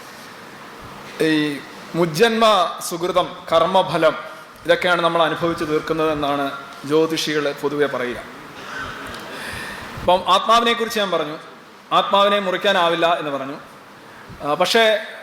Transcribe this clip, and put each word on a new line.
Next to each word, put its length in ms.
ഈ 340
മുജ്ജന്മ 840
സുകൃതം, 480
കർമ്മഫലം, 640
ഇതൊക്കെയാണ് 380
നമ്മൾ 200
അനുഭവിച്ച് 420
തീർക്കുന്നതെന്നാണ് 880
ജ്യോതിഷികൾ 760
പൊതുവെ 240
പറയുക. 520
അപ്പം 280
ആത്മാവിനെക്കുറിച്ച് 680
ഞാൻ 120
പറഞ്ഞു, 280
ആത്മാവിനെ 460
മുറിക്കാനാവില്ല 760
എന്ന് 160
പറഞ്ഞു. 240
ആ, 120
പക്ഷേ 440